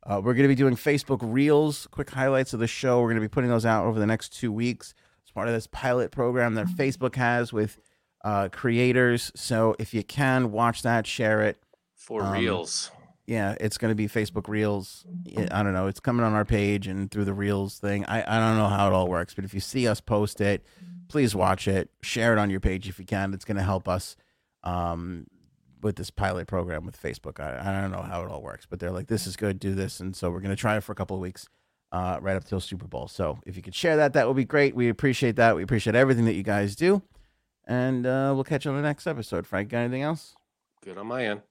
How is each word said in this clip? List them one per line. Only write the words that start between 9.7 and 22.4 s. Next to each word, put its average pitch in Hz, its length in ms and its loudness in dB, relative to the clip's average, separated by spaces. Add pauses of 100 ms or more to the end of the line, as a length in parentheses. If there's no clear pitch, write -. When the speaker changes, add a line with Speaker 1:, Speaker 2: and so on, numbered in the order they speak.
Speaker 1:
if 113 160 -8
you 107 80 0
can, 127 480 2
watch 113 320 0
that, 117 240 2
share 107 360 2
it. 107 200 0 (320)
Speaker 2:
For 110 300 -8
Speaker 1:
Um, 98 80 -2
Speaker 2:
Reels. 98 580 -2 (360)
Speaker 1:
Yeah, 110 340 0
it's 107 180 -4
gonna 113 160 0
be 104 140 0
Facebook 107 400 -4
Reels. 104 580 -2 (320)
I, 101 220 -2
I - 20 2
don't 101 100 2
know. 92 140 0
It's 98 140 -4
coming 120 260 2
on 110 60 2
our 107 120 4
page 101 440 2
and 98 200 -4
through 104 160 -2
the 98 80 0
Reels 101 460 -2
thing. 101 280 -2
I, 110 200 -2
I 113 140 2
don't 110 180 4
know 107 80 4
how 98 220 4
it 95 40 4
all 92 140 4
works, 90 280 -2
but 95 100 -8
if 95 100 -10
you 98 60 -4
see 123 260 -2
us 107 140 2
post 104 400 0
it, 101 240 0 (420)
please 131 300 2
watch 95 320 2
it. 95 220 0 (120)
Share 117 300 2
it 107 80 4